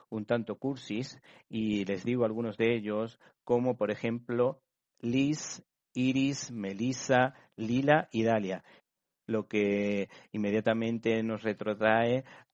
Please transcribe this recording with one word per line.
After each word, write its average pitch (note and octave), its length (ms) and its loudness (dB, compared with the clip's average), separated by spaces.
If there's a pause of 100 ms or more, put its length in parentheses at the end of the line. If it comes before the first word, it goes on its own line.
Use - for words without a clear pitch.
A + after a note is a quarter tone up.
un G#2+ 160 -6
tanto A2+ 300 -2
cursis, C3 640 -6 (260)
y G#2+ 380 -2
les F#2+ 180 -4
digo A#2+ 220 0
algunos A2 320 -4
de A2+ 180 2
ellos, G#2+ 440 -4 (240)
como B2 340 2
por G#2 140 0
ejemplo A#2+ 680 -2 (400)
Liz, C3+ 640 -2 (300)
Iris, C3 580 0
Melissa, B2 840 0 (200)
Lila C3+ 560 2
y A2 120 0
Dalia, G#2 400 0 (640)
lo A2 200 -2
que G2+ 640 0 (220)
inmediatamente A2+ 880 0
nos A2+ 220 -4
retrotrae A2 800 2 (280)